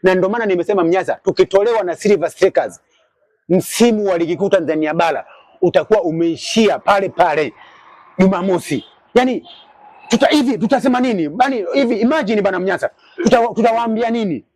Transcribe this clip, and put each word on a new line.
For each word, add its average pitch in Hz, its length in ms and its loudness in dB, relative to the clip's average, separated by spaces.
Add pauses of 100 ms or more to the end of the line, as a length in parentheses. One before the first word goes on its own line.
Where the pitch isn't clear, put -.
Na 185 120 4
ndio 185 140 2
maana 226 160 -4
nimesema 185 380 0
Mnyasa, 175 400 -2
tukitolewa 196 600 2
na 175 120 -4
Silver 170 360 0
Strikers, 165 500 -2 (680)
msimu 208 560 2
wa 185 120 0
ligi 170 200 -2
kuu 190 120 -2
Tanzania 156 440 0
bara 160 320 -2 (360)
utakuwa 180 400 2
umeishia 165 800 0
pale 196 300 0
pale 156 440 0 (640)
Jumamosi. 185 680 0 (280)
Yani 247 360 0 (600)
tuta-, - 200 2
hivi 269 280 0
tutasema 247 420 0
nini? 208 300 -2
Bani 240 440 -2
hivi 269 220 0
imagine 226 460 0
bana 190 180 -2
Mnyasa, 180 300 -4 (340)
tuta-, 233 320 2
tutawaambia 226 540 0
nini? 208 360 -4 (100)